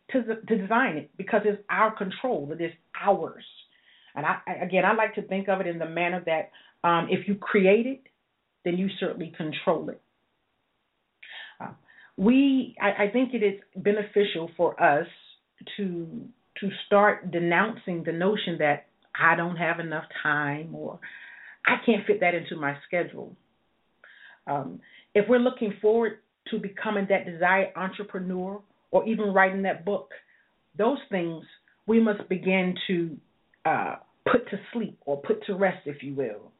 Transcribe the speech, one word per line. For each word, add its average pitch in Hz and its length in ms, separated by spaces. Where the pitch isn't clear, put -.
to, 247 120
to 220 340
design 202 400
it - 200
because 202 280
it's 202 240
our 214 260
control. 170 560
It 165 120
is 165 80
ours. 170 480
And 143 100
I, 180 120
I, 185 60
again, 185 220
I 214 80
like 214 220
to 208 80
think 196 260
of 190 120
it 175 60
in 170 120
the 160 100
manner 175 360
that, 160 260
um, 170 220
if 185 180
you 202 80
create 208 520
it, 269 140
then 175 140
you 190 120
certainly 170 360
control 160 540
it. - 120
Uh, - 120
we, 262 640
I, 202 240
I 202 40
think 247 240
it 214 100
is 196 160
beneficial 202 800
for - 260
us 160 260
to, 170 480
to 196 100
start 202 460
denouncing 170 720
the 165 80
notion 175 480
that 147 280
"I 165 160
don't 170 200
have 165 240
enough 160 260
time" 151 540
or 151 240
"I 247 200
can't 214 200
fit 202 140
that 175 160
into 165 200
my 143 200
schedule." - 480
Um, 143 320
if 202 160
we're 247 100
looking 240 420
forward 220 380
to 214 120
becoming 196 500
that 190 160
desired 180 500
entrepreneur 185 840
or 185 160
even 208 260
writing 190 300
that 170 220
book, 202 260
those 240 200
things 170 340
we 226 120
must 214 300
begin 185 460
to, 170 300
uh, - 300
put 240 180
to 196 100
sleep 220 320
or 143 160
put 220 240
to 196 100
rest, 185 300
if 143 180
you 139 100
will. 113 460